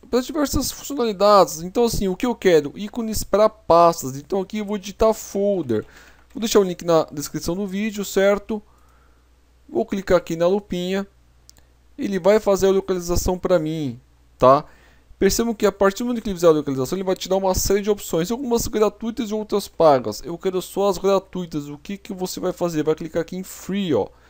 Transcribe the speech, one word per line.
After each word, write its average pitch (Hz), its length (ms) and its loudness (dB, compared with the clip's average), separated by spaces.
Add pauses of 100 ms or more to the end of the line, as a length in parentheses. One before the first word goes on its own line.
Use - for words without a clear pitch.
(100)
pra 240 100 0
diversas 277 520 -2
funcionalidades. 202 920 2
Então 190 220 0
assim, 208 240 0
o 185 80 -2
que 254 100 -2
eu 240 80 0
quero? 156 400 4
Ícones 220 480 -6
pra 214 260 2
pastas. 170 680 2
Então 185 240 -6
aqui 190 180 -8
eu 214 60 -6
vou 202 140 -6
digitar 220 340 0
folder. 185 720 -4 (480)
Vou - 80 -12
deixar 226 180 2
o 202 60 6
link 175 200 -6
na 165 280 4
descrição 151 420 -6
do 196 140 -6
vídeo, 202 380 -6
certo? 202 540 0 (1080)
Vou 226 180 -2
clicar 190 300 0
aqui 165 180 -2
na 170 140 2
lupinha. 190 580 -2 (880)
Ele 202 220 -4
vai 202 220 4
fazer 196 280 2
a 190 40 6
localização 180 680 -2
pra 180 220 2
mim, 156 400 -6 (360)
tá? 135 280 6 (520)
Percebam 226 380 0
que 214 100 -2
a 196 60 4
partir 196 280 2
do 240 80 -6
momento 240 180 -4
que 220 40 -6
ele 185 80 -4
fizer 170 120 4
a - 20 10
localização, 143 480 0
ele 196 60 -6
vai 185 100 -2
te - 140 -6
dar 190 80 2
uma 190 180 0
série 196 260 0
de 202 80 -2
opções, 202 440 -2
algumas 240 340 -2
gratuitas 214 640 -2
e 208 40 -4
outras 208 340 -4
pagas. 127 560 2
Eu 170 120 -8
quero 185 240 -4
só 196 280 -2
as 180 100 0
gratuitas. 180 680 -2
O 147 100 -12
que - 180 -12
que - 160 -14
você 185 280 -8
vai 180 120 -4
fazer? 170 300 -4
Vai 156 140 0
clicar 170 260 -6
aqui 180 140 -12
em 185 80 -8
Free, 185 500 -4
ó, 98 140 0 (220)